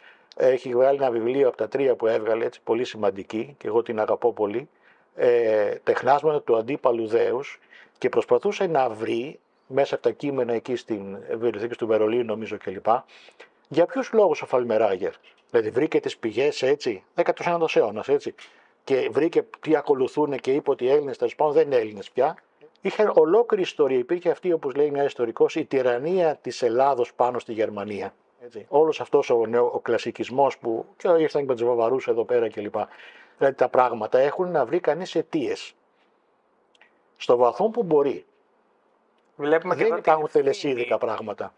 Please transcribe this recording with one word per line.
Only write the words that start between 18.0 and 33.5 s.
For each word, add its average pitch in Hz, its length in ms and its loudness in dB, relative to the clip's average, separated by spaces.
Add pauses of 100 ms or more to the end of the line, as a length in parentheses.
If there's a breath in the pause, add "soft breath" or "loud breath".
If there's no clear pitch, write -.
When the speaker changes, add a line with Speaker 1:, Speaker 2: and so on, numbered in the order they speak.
Speaker 1:
έτσι, 135 260 0 (500 loud breath)
και 127 280 0
βρήκε 151 320 2 (160)
τι 156 160 2
ακολουθούνε 143 600 0
και 127 160 -2
είπε 143 180 0
ότι 127 140 -2
οι 127 60 2
Έλληνες, 139 280 0
τέλος 117 160 -2
πάντων, 151 180 2
δεν 156 140 4
είναι 139 100 0
Έλληνες 107 340 -4
πια. 147 260 0 (440)
Είχε 202 340 0
ολόκληρη 190 480 4
ιστορία. 135 360 2
Υπήρχε 170 320 0
αυτή, 175 220 -2
όπως 147 220 -2
λέει 147 160 2
μια 139 140 0
ιστορικός, 131 520 0
η 156 80 -2
τυραννία 139 720 0
της - 260 -10
Ελλάδος 123 520 2
πάνω 123 240 0
στη 117 140 -8
Γερμανία. 104 600 -4 (300)
Έτσι. 110 240 -16
Όλος 151 320 2
αυτός 143 300 0
ο 117 160 4
νεο-, 120 280 2
ο 123 40 -4
κλασικισμός 120 800 -2
που, 113 280 -6 (100)
και - 120 -2
ήρθαν 160 320 2
και 139 80 -2
με 131 60 0
τους 117 120 -2
Βαβαρούς 120 420 0
εδώ 113 160 0
πέρα 117 240 0
κλπ. 104 260 -8 (640 loud breath)
Δηλαδή, 139 180 0